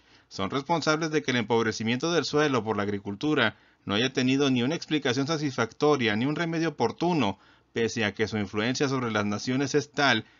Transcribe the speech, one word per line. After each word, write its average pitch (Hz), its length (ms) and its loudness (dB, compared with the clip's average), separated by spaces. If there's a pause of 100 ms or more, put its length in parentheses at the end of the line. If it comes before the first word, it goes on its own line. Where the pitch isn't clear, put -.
(280)
"son 98 220 -6
responsables 156 600 -2
de 151 120 0
que 139 80 -6
el 123 80 0
empobrecimiento 113 760 0
del 143 140 0
suelo 147 360 2
por 107 140 -2
la 101 60 0
agricultura 104 720 0 (300)
no 98 80 -2
haya 127 180 2
tenido 135 380 2
ni 123 120 2
una 143 120 0
explicación 139 520 -2
satisfactoria 139 880 0
ni 117 120 0
un 151 100 -2
remedio 165 320 -2
oportuno, 147 680 0 (340)
pese 113 320 -2
a 101 80 0
que 107 160 0
su 110 80 -4
influencia 110 520 0
sobre 127 220 -2
las 107 140 0
naciones 127 500 -2
es 143 160 0
tal 123 360 2 (140)